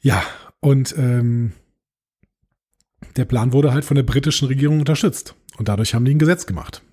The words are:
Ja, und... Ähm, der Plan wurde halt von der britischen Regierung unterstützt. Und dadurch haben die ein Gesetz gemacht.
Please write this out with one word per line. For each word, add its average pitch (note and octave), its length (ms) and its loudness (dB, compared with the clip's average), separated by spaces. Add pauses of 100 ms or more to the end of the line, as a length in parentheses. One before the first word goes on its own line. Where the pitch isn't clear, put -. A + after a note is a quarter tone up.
Ja, G2 220 0 (380)
und... C#3 360 2
Ähm, A#2+ 540 0 (1600)
der B2 100 0
Plan B2 260 0
wurde C#3 220 4
halt D3 120 -2
von D3 100 0
der C3+ 80 2
britischen C#3 440 0
Regierung C#3+ 320 2
unterstützt. D3+ 560 -2 (220)
Und A2 100 -4
dadurch G#2+ 280 -2
haben A#2+ 100 2
die C#3 80 4
ein D3+ 60 2
Gesetz E3+ 260 2
gemacht. - 480 -10